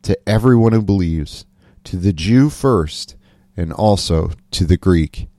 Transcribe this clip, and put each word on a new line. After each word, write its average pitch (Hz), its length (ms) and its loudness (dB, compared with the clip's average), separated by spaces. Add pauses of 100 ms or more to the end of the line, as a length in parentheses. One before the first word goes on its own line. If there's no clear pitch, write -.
to 90 160 -2 (100)
everyone 113 440 4
who 113 100 2
believes, 85 640 -2 (380)
to - 120 -10
the 92 160 0
Jew 113 380 2
first, 110 640 -2 (420)
and 82 160 -6
also 85 600 0 (180)
to - 140 -2
the 85 120 2
Greek. 82 520 0 (100)